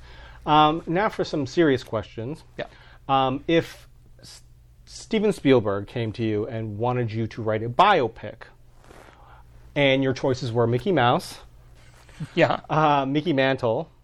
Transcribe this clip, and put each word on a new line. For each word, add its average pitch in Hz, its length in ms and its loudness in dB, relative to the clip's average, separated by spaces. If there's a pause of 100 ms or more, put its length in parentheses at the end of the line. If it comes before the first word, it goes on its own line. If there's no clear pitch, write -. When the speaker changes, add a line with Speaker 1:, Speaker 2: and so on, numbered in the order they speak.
(460)
Speaker 1:
Um, 151 400 4
now 185 220 -2
for 190 160 -4
some 147 220 -6
serious 139 380 2
questions. 117 580 -8 (160)
Speaker 2:
Yeah. - 80 -8 (420)
Speaker 1:
Um, 135 380 0
if - 420 -2 (320)
S-, - 220 -20 (420)
Steven 214 480 -4
Spielberg 104 540 2
came 113 260 -6
to 113 120 -6
you 107 220 -2
and 113 320 -8
wanted 123 340 -2
you 110 160 -4
to - 140 -10
write 107 200 -2
a 120 60 -6
biopic, 135 720 0 (1300)
and 135 260 2
your 135 100 0
choices 127 400 -4
were 117 140 2
Mickey 123 260 -2
Mouse, 135 460 0 (480)
Speaker 2:
<laughs> - 480 -16
Yeah. 156 260 2 (100)
Speaker 1:
uh, 147 360 4
Mickey 147 260 0
Mantle 131 580 0 (140)